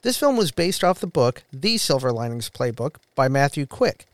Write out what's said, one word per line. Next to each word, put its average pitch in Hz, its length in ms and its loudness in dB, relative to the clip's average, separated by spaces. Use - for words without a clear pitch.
This 247 160 -2
film 277 220 2
was 185 140 0
based 180 300 -2
off 185 180 2
the 202 60 -4
book, 127 360 0
The 185 240 -2
Silver 131 340 0
Linings 117 380 -4
Playbook, 123 460 -4
by 131 140 2
Matthew 139 380 0
Quick. - 460 -2